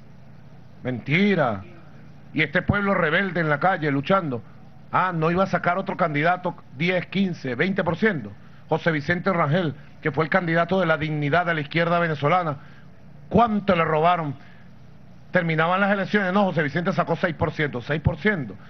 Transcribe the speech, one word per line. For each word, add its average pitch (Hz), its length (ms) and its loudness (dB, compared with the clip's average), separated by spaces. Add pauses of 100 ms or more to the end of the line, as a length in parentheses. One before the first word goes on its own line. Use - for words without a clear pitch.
(840)
Mentira. 135 800 0 (680)
Y 151 100 0
este 156 200 -2
pueblo 196 320 2
rebelde 175 460 0
en 156 100 0
la 143 100 0
calle 175 300 0
luchando. 139 520 0 (480)
Ah, 180 240 2
no 160 160 2
iba 180 140 2
a - 20 -2
sacar 180 320 0
otro 190 180 -4
candidato 170 600 0 (200)
diez, 175 300 0
quince, 180 480 -2
veinte 185 300 0
por 165 120 -2
ciento. 156 360 0 (360)
José 160 220 0
Vicente 165 400 -2
Rangel, 165 440 0 (260)
que 156 120 -2
fue 160 120 0
el 151 60 -4
candidato 170 500 2
de 180 60 2
la 160 100 4
dignidad 151 480 0
de 170 80 0
la 160 80 0
izquierda 165 380 0
venezolana. 160 580 0 (720)
¿Cuánto 208 480 4
le 165 80 2
robaron? 160 500 2 (960)
Terminaban 170 520 2
las 196 80 2
elecciones, 196 420 0
no, 202 120 4
José 170 180 0
Vicente 165 320 -2
sacó 165 220 0
seis 180 180 -2
por 156 180 -2
ciento, 123 300 -4
seis 147 180 -4
por 170 160 0
ciento. 165 380 -2 (160)